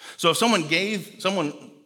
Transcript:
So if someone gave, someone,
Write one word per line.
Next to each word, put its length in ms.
So 140
if 60
someone 320
gave, 500
someone, 540